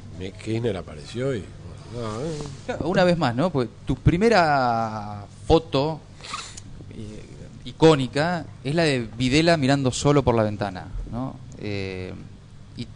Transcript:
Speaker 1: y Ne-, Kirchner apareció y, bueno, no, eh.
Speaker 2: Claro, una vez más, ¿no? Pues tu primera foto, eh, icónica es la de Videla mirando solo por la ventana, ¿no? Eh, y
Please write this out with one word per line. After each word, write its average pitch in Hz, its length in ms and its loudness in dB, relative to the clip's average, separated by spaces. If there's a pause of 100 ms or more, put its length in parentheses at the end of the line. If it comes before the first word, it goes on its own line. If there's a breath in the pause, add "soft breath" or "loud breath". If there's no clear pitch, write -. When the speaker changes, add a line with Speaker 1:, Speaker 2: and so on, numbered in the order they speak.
(180)
Speaker 1:
y - 20 -10
Ne-, 95 140 -8
Kirchner 110 420 -2
apareció 82 580 -6
y, 95 100 -6 (500)
bueno, 113 240 -6
no, 123 80 -6
eh. 170 40 -6 (360)
Speaker 2:
Claro, 220 240 -4
una 190 160 4
vez 175 120 4
más, 131 180 0
¿no? 165 140 0
Pues 123 200 -2 (160)
tu 135 100 0
primera 120 1300 2 (220)
foto, 156 540 2 (960 loud breath)
eh, 107 280 -12 (420)
icónica 143 800 4 (180)
es 139 120 -2
la 170 80 4
de 127 240 2 (100)
Videla 151 380 6
mirando 139 360 4
solo 143 300 4
por 123 140 4
la 110 80 6
ventana, 101 440 -4 (260)
¿no? 123 240 -6 (220)
Eh, 95 520 -6 (640)
y 123 200 -10